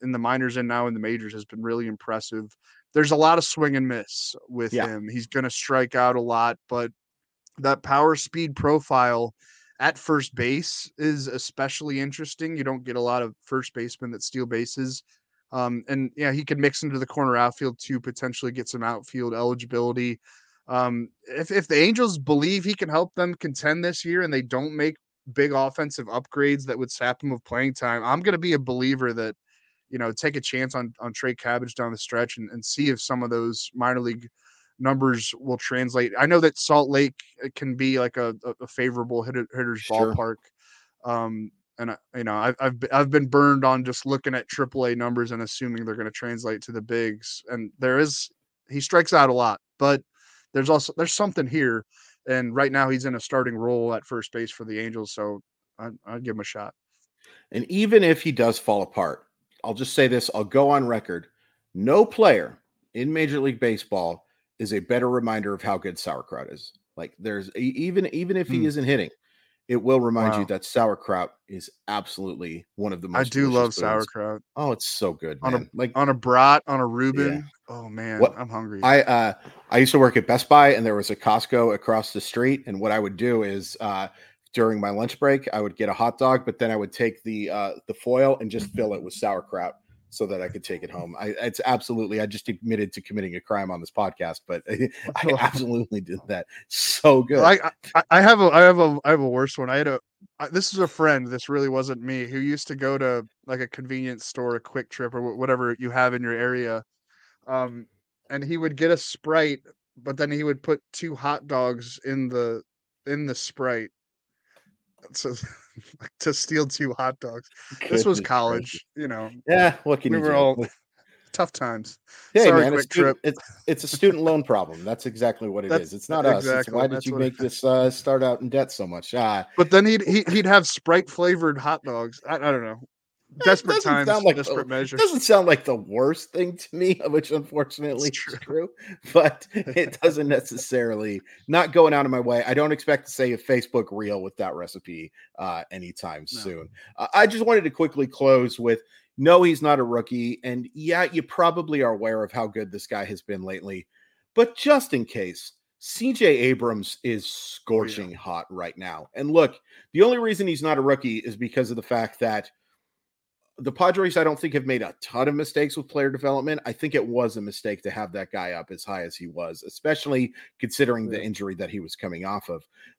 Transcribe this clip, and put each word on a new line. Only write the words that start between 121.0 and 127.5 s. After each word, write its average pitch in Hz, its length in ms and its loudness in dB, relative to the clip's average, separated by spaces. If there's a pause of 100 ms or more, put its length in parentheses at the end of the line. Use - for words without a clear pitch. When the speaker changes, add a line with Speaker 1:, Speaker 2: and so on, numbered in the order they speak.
Speaker 1:
tough 175 200 -2
times. 117 460 -8 (340)
Speaker 2:
Hey, 220 120 8
Speaker 1:
Sorry, 165 180 10
Speaker 2:
man, 139 100 4
it's - 0 -
Speaker 1:
Quick 143 200 0
Speaker 2:
stu-, 170 100 4
Speaker 1:
Trip. 135 200 4
Speaker 2:
it's, 147 160 -2 (280)
it's 156 180 -2
a 151 40 -8
student 175 340 4
loan 156 220 2
problem. 87 380 -2
That's 107 220 -6
exactly 110 460 -2
what 95 160 -6
it - 20 -6
Speaker 1:
That's 160 160 0
Speaker 2:
is. 78 80 -16
It's 101 160 -14
not 156 160 0
us. 104 140 4
It's 135 80 -4
Speaker 1:
exactly, 127 280 0
Speaker 2:
why 127 120 2
did 135 100 -2
Speaker 1:
that's 131 100 -8
Speaker 2:
you 131 60 -4
Speaker 1:
what 131 60 -4
Speaker 2:
make 131 160 0
Speaker 1:
it 131 100 -6
is. - 160 -6